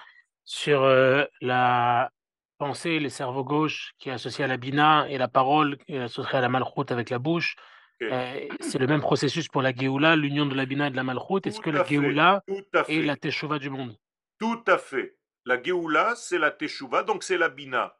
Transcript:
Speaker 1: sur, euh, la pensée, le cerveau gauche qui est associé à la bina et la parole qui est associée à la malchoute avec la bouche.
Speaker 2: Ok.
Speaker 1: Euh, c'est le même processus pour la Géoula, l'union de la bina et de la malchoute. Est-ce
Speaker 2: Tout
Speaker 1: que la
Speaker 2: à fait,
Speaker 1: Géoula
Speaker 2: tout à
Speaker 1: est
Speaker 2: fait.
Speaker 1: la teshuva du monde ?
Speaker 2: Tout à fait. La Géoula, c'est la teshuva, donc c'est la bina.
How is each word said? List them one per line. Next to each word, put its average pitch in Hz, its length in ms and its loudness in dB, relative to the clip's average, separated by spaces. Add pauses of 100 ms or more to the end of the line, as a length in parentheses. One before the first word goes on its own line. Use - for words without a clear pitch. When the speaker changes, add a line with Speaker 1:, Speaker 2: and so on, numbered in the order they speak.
(440)
Speaker 1:
sur, 143 400 0
euh, 131 400 6 (160)
la 123 720 2 (480)
pensée, 151 420 -2
le 139 80 -2
cerveau 131 340 -6
gauche 147 560 -2
qui - 100 -12
est 131 40 -6
associé 127 320 -6
à - 20 0
la 127 100 0
bina 143 520 4
et 139 100 -6
la 127 100 2
parole 143 500 2
qui - 160 -12
est 135 80 -4
associée 123 360 -4
à - 20 2
la 127 80 2
malchoute 127 440 -2
avec 120 180 -4
la 123 80 -2
bouche. 160 380 -2 (440)
Speaker 2:
Ok. 117 120 -4
Speaker 1:
Euh, 127 360 -6 (120)
c'est - 180 -4
le 131 80 2
même 147 140 4
processus 147 480 0
pour 143 140 -2
la 131 120 0
Géoula, 135 400 2
l'union 147 320 0
de 135 80 -4
la 135 120 -2
bina 139 200 -2
et 135 40 -2
de 127 60 -8
la 131 60 -2
malchoute. 131 460 -4
Est-ce - 80 -6
Speaker 2:
Tout - 60 -12
Speaker 1:
que 165 80 -4
la 151 100 0
Speaker 2:
à 170 40 2
fait, 143 100 -2
Speaker 1:
Géoula 147 520 4
Speaker 2:
tout 196 180 -8 (100)
à 165 80 4
Speaker 1:
est - 20 0
Speaker 2:
fait. 156 180 -2
Speaker 1:
la 147 140 -2
teshuva 147 420 -6
du 139 120 -8
monde ? 131 260 -10 (420)
Speaker 2:
Tout 226 300 -4
à 180 100 6
fait. - 400 -6 (260)
La 123 160 0
Géoula, 170 540 0
c'est 180 240 -4
la 151 140 2
teshuva, 143 500 -4
donc 202 220 -4
c'est 180 140 -2
la 165 100 2
bina. 131 520 -4